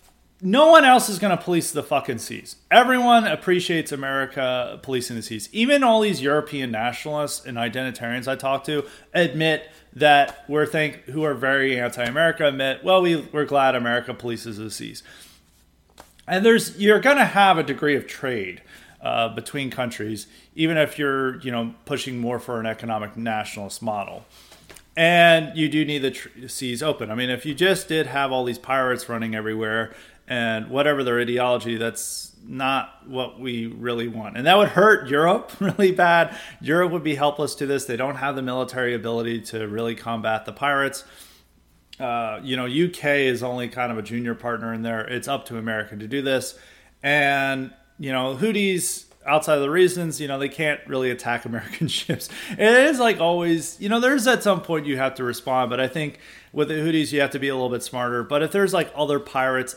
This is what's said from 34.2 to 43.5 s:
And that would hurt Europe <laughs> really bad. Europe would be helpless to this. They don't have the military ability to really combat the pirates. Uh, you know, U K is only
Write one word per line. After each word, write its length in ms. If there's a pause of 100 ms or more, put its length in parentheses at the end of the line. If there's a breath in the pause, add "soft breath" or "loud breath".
And 100
that 100
would 120
hurt 380
Europe 480
<laughs> 40
really 320
bad. 440 (260 loud breath)
Europe 320
would 100
be 100
helpless 420
to 120
this. 180
They 100
don't 200
have 200
the 60
military 540
ability 460
to 260
really 260
combat 520
the 60
pirates. 520 (960 loud breath)
Uh, 420
you 160
know, 80
U 240
K 380
is 160
only 240